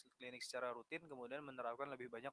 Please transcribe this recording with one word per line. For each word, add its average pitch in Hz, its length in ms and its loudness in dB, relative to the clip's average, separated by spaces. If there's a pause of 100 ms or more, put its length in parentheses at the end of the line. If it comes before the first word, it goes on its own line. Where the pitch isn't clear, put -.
(160)
klinik 123 240 -6
secara 123 320 4
rutin, 151 320 -2
kemudian 139 400 -2
menerapkan 127 480 2
lebih 127 160 -2
banyak 117 240 -2